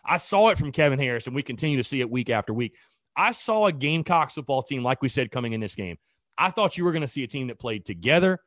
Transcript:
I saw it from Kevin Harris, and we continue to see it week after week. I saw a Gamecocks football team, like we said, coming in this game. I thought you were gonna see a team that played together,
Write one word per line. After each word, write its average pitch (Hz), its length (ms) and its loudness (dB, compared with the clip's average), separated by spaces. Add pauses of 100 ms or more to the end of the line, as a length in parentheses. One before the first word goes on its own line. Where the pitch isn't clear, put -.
I 175 140 2
saw 208 320 4
it 190 80 2
from 143 140 -2
Kevin 143 280 2
Harris, 123 280 -2
and 127 80 -6
we 143 80 -2
continue 143 340 -2
to 120 60 2
see 135 180 -4
it 117 80 -4
week 123 200 -2
after 110 240 0
week. 117 220 -4 (400)
I 208 160 2
saw 220 340 0
a 185 60 4
Gamecocks 156 640 0
football 135 260 -2
team, 131 220 -6
like 127 180 0
we 131 80 0
said, 123 220 -2
coming 120 220 -4
in 113 60 -4
this 107 140 -6
game. 90 240 -8 (400)
I 180 140 2
thought 202 260 0
you 175 80 0
were 175 60 2
gonna 156 160 -2
see 135 160 -6
a 113 40 -6
team 131 200 -6
that 117 120 -12
played 110 260 -6
together, 156 600 2